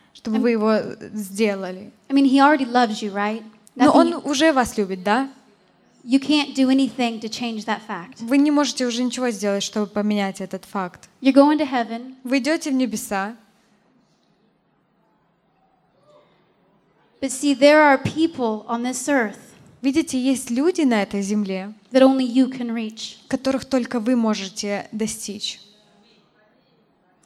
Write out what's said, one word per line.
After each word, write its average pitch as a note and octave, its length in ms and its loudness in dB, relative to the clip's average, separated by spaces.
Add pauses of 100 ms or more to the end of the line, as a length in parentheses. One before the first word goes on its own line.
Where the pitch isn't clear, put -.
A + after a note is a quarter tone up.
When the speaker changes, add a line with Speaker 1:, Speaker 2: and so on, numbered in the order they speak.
(120)
Speaker 1:
чтобы A3 240 -4
Speaker 2:
Ам- G#3+ 60 0
Speaker 1:
вы A#3+ 100 2
его, A3 200 0
э, - 420 -4
сделали? G3 760 -4 (180)
Speaker 2:
I C4+ 60 -6
mean, C#4 120 6
he C4+ 140 4
already C#4 300 6
loves A#3+ 320 2
you, G3+ 100 -6
right? G#3 300 -4 (320)
Speaker 1:
Но B3+ 180 6
он E4+ 200 6
Speaker 2:
Nothing E4 120 -8
you C#4 60 -4
Speaker 1:
уже D4+ 220 4
вас B3+ 260 0
любит, F#3+ 240 -4
да? A#3 260 0 (760)
Speaker 2:
You B3+ 140 2
can't C#4 340 -2
do C4 140 2
anything B3+ 520 0
to A3+ 100 -10
change A3 340 -8
that A3 240 -4
fact. F#3 320 -12
Speaker 1:
Вы A#3 180 0
не D4 120 6
можете C#4+ 360 0
уже A#3+ 160 -2
ничего B3 280 -2
сделать, G3+ 320 -2
чтобы G#3 240 -4
поменять G#3 540 -4
этот F#3+ 260 -12
факт. - 420 -8 (140)
Speaker 2:
You're C4 120 2
going D4 240 6
to D4+ 120 -2
heaven. A#3 440 -6 (100)
Speaker 1:
Вы B3+ 140 0
идете D#4 320 -2
в C4+ 40 -2
небеса. G#3+ 640 -4 (3750)
Speaker 2:
But C4+ 120 -6
see, C#4+ 220 0
there C#4+ 280 6
are C#4 160 6
people C4+ 720 -4
on A#3+ 140 -4
this B3+ 260 -6
earth A#3 300 0 (420)
Speaker 1:
Видите, C4+ 380 -2
есть B3 320 -2
люди D#4+ 320 0
на A#3 200 2
этой G3+ 200 -4
земле, G3 500 -4 (180)
Speaker 2:
that C4 120 6
only C4 240 4
you B3 240 2
can B3 240 -8
reach. A3 420 -10 (120)
Speaker 1:
которых C4 360 -4
только B3 360 -2
вы A#3+ 160 0
можете G3+ 760 -4
достичь. G#3+ 680 -8 (1700)